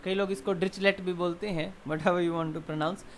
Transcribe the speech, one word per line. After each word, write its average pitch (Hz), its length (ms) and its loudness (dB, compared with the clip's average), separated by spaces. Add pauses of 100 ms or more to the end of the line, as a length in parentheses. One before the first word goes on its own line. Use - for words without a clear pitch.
कई 185 100 -2
लोग 196 180 2
इसको 196 240 -2
Dirichlet 190 460 2
भी 180 120 -2
बोलते 175 360 -2
हैं, 180 240 -2 (140)
whatever 156 340 2
you 170 120 2
want 165 220 -2
to 160 60 -6 (100)
pronounce। 156 340 -2 (120)